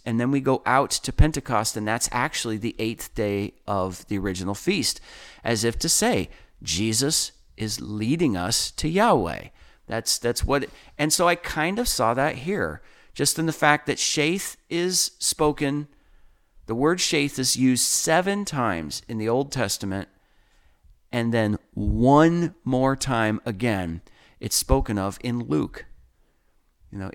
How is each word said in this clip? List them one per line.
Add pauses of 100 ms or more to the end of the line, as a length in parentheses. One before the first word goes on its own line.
and
then
we
go
out
to
Pentecost,
and
that's
actually
the
eighth
day (140)
of
the
original
feast, (420)
as
if
to
say, (340)
Jesus (240)
is
leading
us
to
Yahweh. (380)
That's,
that's
what, (280)
and
so
I
kind
of
saw
that
here, (320)
just
in
the
fact
that
Shaith (140)
is
spoken, (800)
the
word
Shaith
is
used
seven
times
in
the
Old
Testament, (1040)
and
then (140)
one
more
time
again, (380)
it's
spoken
of
in
Luke, (1080)
you
know,